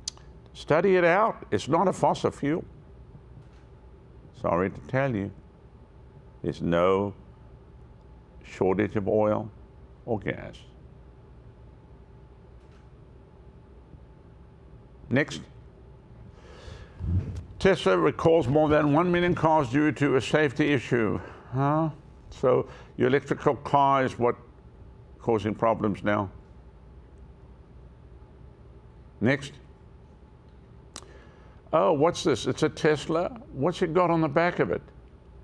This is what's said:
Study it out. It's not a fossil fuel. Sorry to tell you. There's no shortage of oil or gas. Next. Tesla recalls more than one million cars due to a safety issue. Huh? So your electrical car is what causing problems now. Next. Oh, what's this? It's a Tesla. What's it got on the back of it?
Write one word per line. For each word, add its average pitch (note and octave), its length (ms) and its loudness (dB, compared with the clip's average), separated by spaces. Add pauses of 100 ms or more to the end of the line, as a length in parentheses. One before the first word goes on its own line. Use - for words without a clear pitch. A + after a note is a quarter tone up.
(540)
Study E3+ 420 2
it F3 80 4
out. F#3+ 460 2
It's - 180 -2
not E3+ 200 2
a F3 60 2
fossil - 380 0
fuel. D3+ 320 -4 (1800)
Sorry E2+ 300 0
to - 120 -10
tell C3 340 -2
you. G2 160 -4 (1120)
There's E2 180 -6
no F#2+ 520 2 (1300)
shortage G2 540 0
of G2 100 -4
oil G#2+ 420 0 (560)
or A2+ 140 -4
gas. - 400 -10 (4000)
Next. C#3 320 -2 (2250)
Tesla F#3 380 2
recalls E3 520 2
more D3+ 180 4
than D3+ 240 4
one E3+ 180 2
million F3 240 2
cars D#3 360 2
due D3+ 240 2
to C#3 240 2
a - 40 4
safety D3+ 520 0
issue. A2 440 0 (360)
Huh? D3 380 0 (380)
So B2+ 380 2 (300)
your A#2+ 100 2
electrical C#3 480 0
car C#3 480 2
is A#2+ 160 -4
what A#2+ 160 2 (840)
causing G#2 360 0
problems G#2+ 480 0
now. G#2 260 0 (3000)
Next. C#3 320 0 (2250)
Oh, F3+ 220 2
what's D#3 300 0
this? C#3 240 0
It's C3 160 -2
a D3+ 60 2
Tesla. D#3 600 0 (240)
What's D3 280 -2
it E3 120 0
got F3 160 4
on E3 100 2
the D#3 80 2
back E3+ 320 0
of G#2+ 120 0
it? - 100 -2 (640)